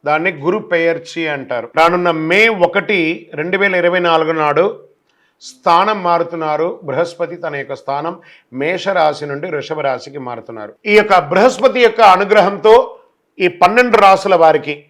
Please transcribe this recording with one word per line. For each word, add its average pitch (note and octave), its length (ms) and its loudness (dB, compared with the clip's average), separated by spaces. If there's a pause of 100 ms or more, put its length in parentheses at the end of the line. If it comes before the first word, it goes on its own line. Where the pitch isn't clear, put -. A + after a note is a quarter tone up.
దాన్ని D#3 240 -2 (120)
గురు F3 160 -2 (120)
పెయర్చి E3 500 -4 (140)
అంటారు. A#2+ 320 -8 (100)
రానున్న F3 320 2 (200)
మే F#3+ 120 2 (240)
ఒకటి, G3 340 -2 (400)
రెండు F3+ 220 -4
వేల G3 200 0
ఇరవై F3 260 0
నాలుగు D#3+ 340 0
నాడు D3+ 240 0 (840)
స్థానం F#3+ 480 0 (100)
మారుతున్నారు E3 600 -2 (200)
బృహస్పతి. E3+ 560 -6
తన D3+ 180 -8
యొక్క C3+ 200 -10
స్థానం D3 320 -8 (460)
మేషరాశి D#3+ 720 -2
నుండి D3 200 -10
వృషభ D3+ 360 -8
రాశికి C3+ 320 -8 (100)
మారుతున్నారు. A2+ 420 -14 (200)
ఈ - 80 0
యొక్క G3+ 140 2 (180)
బృహస్పతి A3+ 560 2
యొక్క A3 140 0 (140)
అనుగ్రహంతో G3+ 600 4 (720)
ఈ - 20 2 (140)
పన్నెండు A3+ 440 4
రాశుల F#3+ 380 4
వారికి D3 320 2 (140)